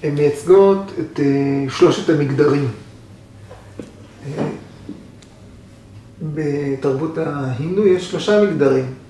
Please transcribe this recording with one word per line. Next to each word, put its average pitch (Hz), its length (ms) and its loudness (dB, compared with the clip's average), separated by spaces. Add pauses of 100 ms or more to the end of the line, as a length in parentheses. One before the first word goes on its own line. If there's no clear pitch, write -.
הן 147 120 -2
מייצגות 185 840 4
את, - 200 -8
אה, 139 500 0
שלושת - 380 2
המגדרים. 143 600 0 (1600)
אה, - 220 -6 (1700)
בתרבות 147 960 -4
ההינדו 147 680 -2
יש 180 240 2
שלושה 208 340 2
מגדרים. 135 400 2 (260)